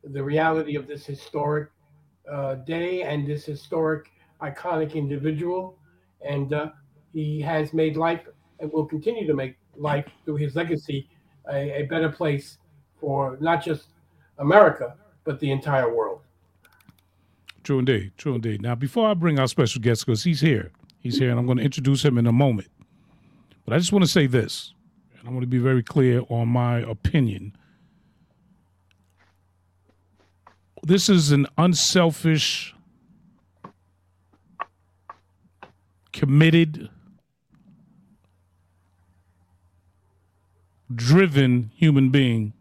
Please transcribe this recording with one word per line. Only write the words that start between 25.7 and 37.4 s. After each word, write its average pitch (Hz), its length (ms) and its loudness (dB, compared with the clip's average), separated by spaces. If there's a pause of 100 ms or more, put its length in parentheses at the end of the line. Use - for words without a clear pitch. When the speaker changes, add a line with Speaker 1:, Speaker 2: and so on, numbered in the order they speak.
Speaker 2:
clear 127 460 2
on 117 180 -2
my 120 320 0
opinion. 107 760 -2 (3250)
This 180 260 2
is 165 220 6
an 143 160 4 (100)
unselfish, 165 1160 2 (3500)
committed, 156 760 2 (4000)